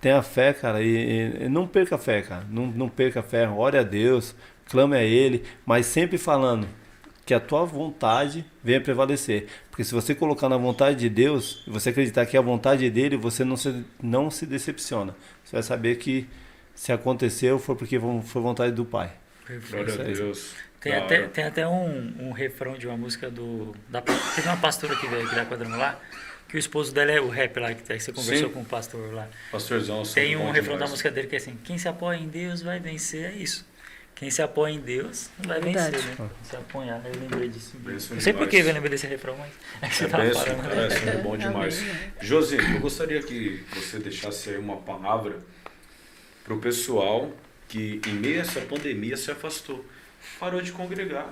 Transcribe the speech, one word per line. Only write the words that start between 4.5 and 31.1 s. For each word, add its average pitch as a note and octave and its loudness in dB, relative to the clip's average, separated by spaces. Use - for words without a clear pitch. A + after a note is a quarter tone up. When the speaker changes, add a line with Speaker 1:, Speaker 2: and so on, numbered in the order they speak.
Speaker 1:
clame C#3 6
a A#2 6
Ele, A#2+ 6
mas A#2 6
sempre F3 2
falando C3 4
que - 4
a A#2 6
tua D3 2
vontade D3 0
venha B2+ 6
prevalecer. C3+ 2
Porque - -4
se A2+ -6
você A#2+ 2
colocar C#3+ 2
na C3 4
vontade B2+ 4
de A#2+ 2
Deus, B2 4
e - -16
você G#2+ 0
acreditar A#2+ 4
que B2+ 0
é C3 10
a B2+ 6
vontade B2 4
dele, C3 4
você A#2+ 0
não C3 0
se, B2 -4
não B2+ 2
se D3+ -6
decepciona. C3 -4
Você - -16
vai A2+ 0
saber A#2 2
que C3 -2
se - -4
aconteceu, B2+ 2
foi C3 0
porque B2+ -2
vo-, A#2+ 0
foi A2+ -4
vontade A#2+ 2
do A#2 -2
Pai. F#2+ -4
Speaker 2:
Perfeito. A2 -8
Speaker 3:
Glória A2 -2
a A2 -4
Speaker 1:
Isso G2+ -4
aí. G#2 -2
Speaker 3:
Deus. G2+ -8
Speaker 2:
Tem D3 -2
Speaker 3:
Da C#3 2
Speaker 2:
até, G2 2
Speaker 3:
hora. G3 -2
Speaker 2:
tem - -4
até D#3 0
um, D#3+ -2
um B2+ -8
refrão C3 -6
de A#2+ -10
uma A#2+ -6
música A#2+ -6
do, A#2 -8
da A#2+ -4
pa-, - 0
teve E3 0
uma F3 2
pastora D3+ 0
que C3+ -4
veio A#2 -2
aqui A2+ -4
da A#2 0
Quadrangular, A#2 -4
que - -4
o - 0
esposo D3+ -2
dela D3 4
é D3+ 6
o B2+ 0
rap B2 0
lá, A#2 -2
que, A2+ -12
que A2 -6
você - -8
conversou C3 0
Speaker 3:
Sim. - -10
Speaker 2:
com - -10
o A2+ -10
pastor A2 -8
lá. G#2+ -10
Speaker 3:
Pastorzão, G#2+ -2
Speaker 2:
Tem C#3+ 0
Speaker 3:
bom D#3 -2
Speaker 2:
um D3 -2
refrão D3 2
da C#3+ -4
Speaker 3:
demais. C#3+ -2
Speaker 2:
música C#3 -2